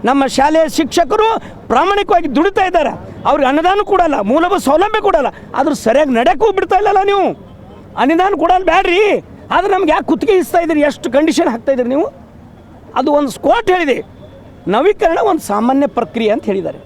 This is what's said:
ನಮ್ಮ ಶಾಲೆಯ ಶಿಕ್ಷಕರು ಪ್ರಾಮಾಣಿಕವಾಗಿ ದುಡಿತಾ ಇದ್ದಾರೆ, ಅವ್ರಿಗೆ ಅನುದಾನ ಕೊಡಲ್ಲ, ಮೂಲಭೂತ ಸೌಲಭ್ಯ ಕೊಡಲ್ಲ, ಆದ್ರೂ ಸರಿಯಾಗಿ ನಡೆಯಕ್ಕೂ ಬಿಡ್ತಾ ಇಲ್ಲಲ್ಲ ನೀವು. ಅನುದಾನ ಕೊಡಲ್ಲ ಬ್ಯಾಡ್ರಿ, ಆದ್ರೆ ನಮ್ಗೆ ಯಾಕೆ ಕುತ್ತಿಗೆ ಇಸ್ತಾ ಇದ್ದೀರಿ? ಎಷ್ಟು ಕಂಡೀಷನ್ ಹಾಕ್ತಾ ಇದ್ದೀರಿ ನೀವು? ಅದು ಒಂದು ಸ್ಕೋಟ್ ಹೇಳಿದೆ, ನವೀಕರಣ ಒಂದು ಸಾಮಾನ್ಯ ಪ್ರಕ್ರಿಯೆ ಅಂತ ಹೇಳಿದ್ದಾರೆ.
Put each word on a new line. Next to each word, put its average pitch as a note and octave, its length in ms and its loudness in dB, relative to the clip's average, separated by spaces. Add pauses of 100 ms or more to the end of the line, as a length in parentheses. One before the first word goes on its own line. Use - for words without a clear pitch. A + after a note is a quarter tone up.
ನಮ್ಮ C#4 140 2 (140)
ಶಾಲೆಯ D#4 280 2 (140)
ಶಿಕ್ಷಕರು G#4 500 0 (440)
ಪ್ರಾಮಾಣಿಕವಾಗಿ F#4 640 0
ದುಡಿತಾ F#4+ 340 2
ಇದ್ದಾರೆ, D#4 220 0 (360)
ಅವ್ರಿಗೆ C#4 240 2
ಅನುದಾನ F4+ 300 0 (100)
ಕೊಡಲ್ಲ, E4+ 240 2 (140)
ಮೂಲಭೂತ E4 380 0
ಸೌಲಭ್ಯ G#4 400 2
ಕೊಡಲ್ಲ, D4 200 0 (300)
ಆದ್ರೂ C#4+ 160 0 (100)
ಸರಿಯಾಗಿ C4 360 2
ನಡೆಯಕ್ಕೂ F4+ 280 2 (100)
ಬಿಡ್ತಾ - 220 0
ಇಲ್ಲಲ್ಲ G4+ 300 2
ನೀವು. G4+ 160 0 (800)
ಅನುದಾನ F4 280 2 (100)
ಕೊಡಲ್ಲ F#4 300 2
ಬ್ಯಾಡ್ರಿ, F#4+ 320 2 (520)
ಆದ್ರೆ G4 200 0
ನಮ್ಗೆ E4+ 200 0
ಯಾಕೆ - 160 -4
ಕುತ್ತಿಗೆ F#4 300 2
ಇಸ್ತಾ E4+ 220 0
ಇದ್ದೀರಿ? D#4 260 0
ಎಷ್ಟು - 180 -10 (100)
ಕಂಡೀಷನ್ D#4 360 0
ಹಾಕ್ತಾ A#3 200 -4
ಇದ್ದೀರಿ B3 200 -2
ನೀವು? F#4 140 -2 (880)
ಅದು C#4+ 220 0
ಒಂದು C#4 180 -4
ಸ್ಕೋಟ್ F#4+ 380 0
ಹೇಳಿದೆ, C#4 220 0 (760)
ನವೀಕರಣ E4+ 440 0 (120)
ಒಂದು E4 120 -2 (100)
ಸಾಮಾನ್ಯ B3+ 340 0 (100)
ಪ್ರಕ್ರಿಯೆ A#3 380 -2
ಅಂತ C#4 160 -6
ಹೇಳಿದ್ದಾರೆ. F3 360 -6